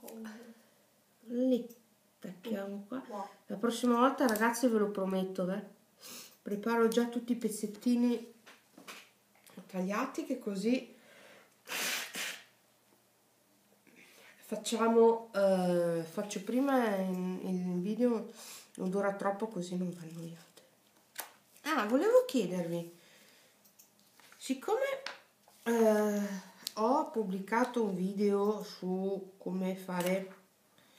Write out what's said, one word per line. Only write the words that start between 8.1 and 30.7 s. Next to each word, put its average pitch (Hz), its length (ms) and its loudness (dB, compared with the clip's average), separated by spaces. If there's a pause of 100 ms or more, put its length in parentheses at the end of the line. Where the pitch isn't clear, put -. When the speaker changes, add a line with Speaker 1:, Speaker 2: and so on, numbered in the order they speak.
Speaker 2:
tagliati, 208 600 -4
che 247 120 -4
così 208 560 -2 (3500)
facciamo, 226 880 4
eh, 175 760 4
faccio 202 340 -6
prima 247 540 2
il, 185 480 -2
il 180 360 -2
video, 220 500 0 (460)
non 185 140 -4
dura 196 240 0
troppo, 202 340 -4
così 180 280 -6
non 180 140 -2
vi 170 80 -12
annoiate. 165 640 -14 (1000)
Ah, 285 240 0
volevo 415 400 6
chiedervi, 175 680 -2 (1400)
siccome, 523 680 -2 (640)
eh, 214 840 2 (260)
ho 220 360 2
pubblicato 220 720 -2
un 190 100 0
video 202 680 0
su 190 760 -6
come 185 360 -4
fare 185 600 -4 (640)